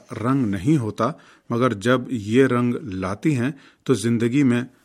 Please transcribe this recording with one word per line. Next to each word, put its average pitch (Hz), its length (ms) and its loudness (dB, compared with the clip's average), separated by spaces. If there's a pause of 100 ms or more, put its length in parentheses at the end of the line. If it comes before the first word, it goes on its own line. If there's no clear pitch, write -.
(120)
رنگ 123 340 -2
نہیں 101 320 0
ہوتا، 113 340 -2 (380)
مگر 120 240 0
جب 120 360 0
یہ 117 360 2
رنگ 123 280 0
لاتی 104 640 -4
ہیں 123 160 -2 (320)
تو 135 100 2
زندگی 117 500 0
میں 120 180 2 (240)